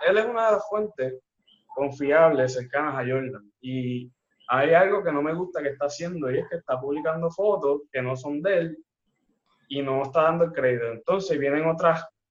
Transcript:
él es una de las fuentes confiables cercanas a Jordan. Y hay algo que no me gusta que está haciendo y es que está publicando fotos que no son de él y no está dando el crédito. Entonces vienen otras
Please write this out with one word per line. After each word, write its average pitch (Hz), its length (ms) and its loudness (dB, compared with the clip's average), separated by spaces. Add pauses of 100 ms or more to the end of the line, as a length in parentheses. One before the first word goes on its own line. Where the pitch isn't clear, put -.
él 190 120 6
es 220 80 2
una 226 220 0
de 214 60 6
las 202 160 -2
fuentes 196 460 -4 (600)
confiables 139 800 4
cercanas 139 420 -4
a 135 40 -4 (100)
Jordan. 127 420 -6 (100)
Y 123 500 -6 (360)
hay 139 260 4
algo 190 300 4
que 165 80 -2
no 143 100 0
me 156 120 0
gusta 175 280 -6
que 143 80 -2
está 143 180 -6
haciendo 160 440 -6
y 135 80 0
es - 100 -6
que 170 80 -6
está 160 220 -4
publicando 156 520 -2
fotos 165 500 0 (100)
que 131 100 -4
no 127 140 -2
son 147 260 -6
de 190 180 2
él 165 180 -4 (920)
y 139 140 -4
no 135 220 -2
está 147 200 2
dando 165 220 4
el 165 80 -6
crédito. 123 380 0
Entonces 175 480 -2
vienen 143 280 0
otras 165 380 2 (260)